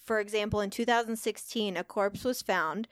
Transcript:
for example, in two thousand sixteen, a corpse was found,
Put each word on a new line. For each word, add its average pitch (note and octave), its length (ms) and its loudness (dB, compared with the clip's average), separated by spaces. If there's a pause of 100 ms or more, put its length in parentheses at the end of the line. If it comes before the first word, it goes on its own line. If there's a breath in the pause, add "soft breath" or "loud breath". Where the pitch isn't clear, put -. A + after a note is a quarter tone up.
for A3 160 0
example, G#3 400 0
in G3+ 100 0
two A#3 140 -2
thousand A#3 320 2
sixteen, G#3+ 600 -4
a E3+ 60 -2
corpse G3+ 420 -2
was B3 180 0
found, F3+ 500 0